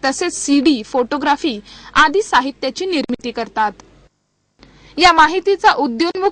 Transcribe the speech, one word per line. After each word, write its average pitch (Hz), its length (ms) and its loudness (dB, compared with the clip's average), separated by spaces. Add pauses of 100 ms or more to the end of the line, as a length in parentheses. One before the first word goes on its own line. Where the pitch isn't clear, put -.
तसेच 302 280 -4
सीडी, 285 500 0
फोटोग्राफी 269 760 -2 (340)
आदी 311 280 2
साहित्याची 269 640 -4
निर्मिती 262 460 -4
करतात. 214 400 -4 (1300)
या 349 140 6
माहितीचा 349 640 2
उद्योन्मुख 339 580 -2